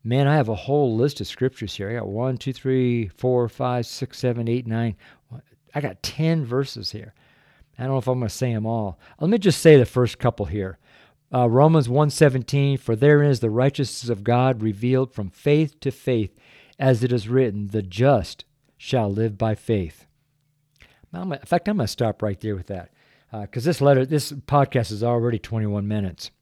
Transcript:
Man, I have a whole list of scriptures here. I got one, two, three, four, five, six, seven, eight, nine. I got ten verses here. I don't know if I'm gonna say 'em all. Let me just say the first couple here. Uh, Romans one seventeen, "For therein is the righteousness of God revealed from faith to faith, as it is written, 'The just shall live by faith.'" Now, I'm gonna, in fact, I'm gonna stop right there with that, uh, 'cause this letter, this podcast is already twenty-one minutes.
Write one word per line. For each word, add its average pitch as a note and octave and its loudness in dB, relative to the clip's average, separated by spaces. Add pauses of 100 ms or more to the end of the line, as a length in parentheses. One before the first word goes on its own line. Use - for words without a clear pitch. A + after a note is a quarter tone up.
Man, C3 2
I D3+ 4
have B2 2
a A2 -2
whole C3+ 0
list C#3 0
of G2+ -6
scriptures - -6
here. G2+ -8
I A#2 -6
got G#2+ -8
one, A#2+ -4
two, C3+ -8
three, B2 0
four, B2 0
five, B2 -4
six, - -12
seven, A#2+ -2
eight, A#2+ -2
nine. A2+ -2 (800)
I D3 -4
got G#2+ -8
ten D#3+ -2
verses B2 -4
here. G#2 -16 (640)
I B2 -10
don't C3+ -4
know C3+ 0
if B2 -4
I'm B2+ 0
gonna A2+ -2
say B2 -4
'em A2 -4
all. A2+ -4 (220)
Let E3 0
me A#3 4
just F#3+ 2
say D#3 10
the B2+ 8
first B2 -2
couple A2+ -2
here. F#2+ -8 (560)
Uh, B2 2
Romans C#3 4
one D3 2
seventeen, C#3 2
"For A#2 -2
therein D3 6
is A#2 0
the A#2 0
righteousness B2+ -2
of G2+ -4
God A#2+ 2
revealed A#2+ 0
from G2+ -8
faith D3 0
to C3+ -4
faith, A#2 -2 (460)
as C3 4
it B2 0
is G#2+ -2
written, A2+ 0
'The G#2+ -2
just G#2 0 (320)
shall A2 -2
live G#2+ -2
by A2 0
faith.'" F#2+ -4 (1040)
Now, E3+ -10
I'm F#3+ -6
gonna, C#3+ -6
in - -20
fact, F3 0
I'm G#3 0
gonna A#2 0
stop - -2
right G2+ -4
there G#2+ -4
with F2+ -10
that, F2+ -12 (420)
uh, G#2 -10
'cause A#2+ -8
this E3 0
letter, C#3 4
this D3 -4
podcast C3+ 0
is G#2+ -6
already A#2 0
twenty-one G#2 -4
minutes. G2+ -6 (100)